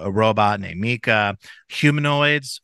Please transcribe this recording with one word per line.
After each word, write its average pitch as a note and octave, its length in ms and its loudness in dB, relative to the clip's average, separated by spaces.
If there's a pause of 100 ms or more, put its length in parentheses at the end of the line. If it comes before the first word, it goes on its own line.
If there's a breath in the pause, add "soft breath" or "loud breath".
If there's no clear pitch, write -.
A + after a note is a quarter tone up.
a G2+ 40 -4
robot G#2 480 2
named F2+ 220 -12
Mika. A2 560 0 (320 loud breath)
Humanoids D3 960 0